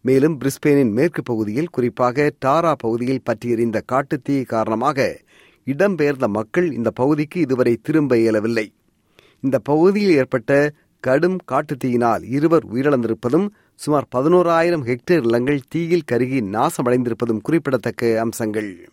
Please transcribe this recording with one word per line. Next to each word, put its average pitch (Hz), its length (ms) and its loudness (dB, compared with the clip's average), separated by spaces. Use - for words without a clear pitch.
மேலும், 135 380 2
பிரிஸ்பேனின் 135 520 2
மேற்கு 131 320 -2
பகுதியில், 113 460 -4
குறிப்பாக 123 640 0
டாரா 156 340 2
பகுதியில் 120 440 -2
பற்றியெரிந்த 113 580 -2
காட்டுத்தீ 139 520 -2
காரணமாக 113 760 -2
இடம்பெயர்ந்த 143 600 0
மக்கள் 117 440 -2
இந்த 117 180 -2
பகுதிக்கு 151 500 -2
இதுவரை 123 420 0
திரும்ப 147 360 2
இயலவில்லை. 110 540 0
இந்த 131 180 0
பகுதியில் 180 580 2
ஏற்பட்ட 139 560 2
கடும் 170 380 2
காட்டுத்தீயினால் 123 760 0
இருவர் 151 440 2
உயிரிழந்திருப்பதும், 127 760 0
சுமார் 147 320 -2
பதினோராயிரம் 170 680 2
ஹெக்டேர் 127 360 0
நிலங்கள் 123 480 0
தீயில் 170 340 -2
கருகி 127 400 -2
நாசமடைந்திருப்பதும் 117 1000 -2
குறிப்பிடத்தக்க 123 800 -2
அம்சங்கள். 107 720 -6